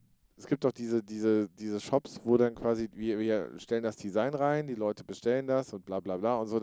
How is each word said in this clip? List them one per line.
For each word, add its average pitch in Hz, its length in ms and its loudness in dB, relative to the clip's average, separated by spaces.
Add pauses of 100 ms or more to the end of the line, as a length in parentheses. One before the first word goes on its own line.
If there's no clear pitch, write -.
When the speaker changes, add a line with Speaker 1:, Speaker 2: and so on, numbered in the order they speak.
(360)
Speaker 1:
es - 100 -20
gibt - 180 -2
doch 131 80 4
diese, 117 300 -2
diese, 107 460 2
diese 104 320 -6
Shops, - 440 -2
wo 120 120 6
dann 120 180 4
quasi, 113 380 -2
wir, 107 260 -2
wir 101 400 0
stellen 117 240 -2
das 110 140 -2
Design 107 380 0
rein, 147 340 2
die 127 80 -4
Leute 107 280 -2
bestellen 123 440 0
das 131 240 0
und 95 120 -10
bla 95 160 -4
bla 92 160 -4
bla 113 200 2
und 113 100 -2
so, 107 100 -4
Speaker 2:
Weil 113 60 4